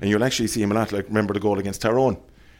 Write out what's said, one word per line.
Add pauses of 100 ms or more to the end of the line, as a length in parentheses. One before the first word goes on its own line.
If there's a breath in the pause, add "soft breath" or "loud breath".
and
you'll
actually
see
him
a
lot.
Like,
remember
the
goal
against
Tyrone? (440 soft breath)